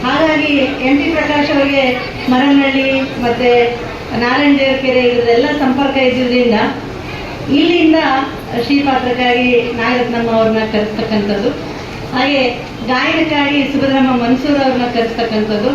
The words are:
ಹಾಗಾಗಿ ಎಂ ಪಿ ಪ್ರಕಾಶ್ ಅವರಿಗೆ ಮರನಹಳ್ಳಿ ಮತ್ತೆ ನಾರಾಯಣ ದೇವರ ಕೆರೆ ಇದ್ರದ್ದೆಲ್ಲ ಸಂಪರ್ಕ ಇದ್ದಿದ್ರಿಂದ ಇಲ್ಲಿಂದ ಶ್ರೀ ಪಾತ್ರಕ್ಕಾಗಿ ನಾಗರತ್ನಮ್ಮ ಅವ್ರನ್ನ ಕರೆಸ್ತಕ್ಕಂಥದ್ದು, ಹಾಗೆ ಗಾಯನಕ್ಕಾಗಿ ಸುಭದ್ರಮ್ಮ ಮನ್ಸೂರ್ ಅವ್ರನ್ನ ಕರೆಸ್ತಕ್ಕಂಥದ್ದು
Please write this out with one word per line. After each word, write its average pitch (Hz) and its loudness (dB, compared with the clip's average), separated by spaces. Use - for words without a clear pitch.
ಹಾಗಾಗಿ 294 0
ಎಂ 262 0
ಪಿ 320 0
ಪ್ರಕಾಶ್ 294 0
ಅವರಿಗೆ 269 0
ಮರನಹಳ್ಳಿ 269 2
ಮತ್ತೆ 240 2
ನಾರಾಯಣ 277 2
ದೇವರ 269 2
ಕೆರೆ 254 2
ಇದ್ರದ್ದೆಲ್ಲ 240 2
ಸಂಪರ್ಕ 277 0
ಇದ್ದಿದ್ರಿಂದ 247 2
ಇಲ್ಲಿಂದ 320 4
ಶ್ರೀ 285 2
ಪಾತ್ರಕ್ಕಾಗಿ 247 0
ನಾಗರತ್ನಮ್ಮ 233 -2
ಅವ್ರನ್ನ 220 2
ಕರೆಸ್ತಕ್ಕಂಥದ್ದು, 208 -2
ಹಾಗೆ 262 0
ಗಾಯನಕ್ಕಾಗಿ 285 0
ಸುಭದ್ರಮ್ಮ 262 0
ಮನ್ಸೂರ್ 277 0
ಅವ್ರನ್ನ 247 0
ಕರೆಸ್ತಕ್ಕಂಥದ್ದು 214 -2